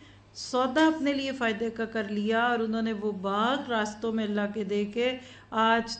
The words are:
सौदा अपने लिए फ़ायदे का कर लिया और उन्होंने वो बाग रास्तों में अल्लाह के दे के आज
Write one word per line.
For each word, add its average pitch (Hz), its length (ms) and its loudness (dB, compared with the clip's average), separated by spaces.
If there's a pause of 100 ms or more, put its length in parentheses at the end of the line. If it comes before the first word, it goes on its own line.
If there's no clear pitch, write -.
(360)
सौदा 262 520 2
अपने 285 260 2
लिए 269 180 -2
फ़ायदे 226 380 0
का 226 160 -2
कर 220 240 -4
लिया 220 380 2
और 240 140 2
उन्होंने 226 320 0
वो 208 180 -2
बाग 208 600 0
रास्तों 214 420 -2
में 220 100 0
अल्लाह 208 240 0
के 214 160 -4
दे 208 220 0
के 233 260 0 (420)
आज 226 460 2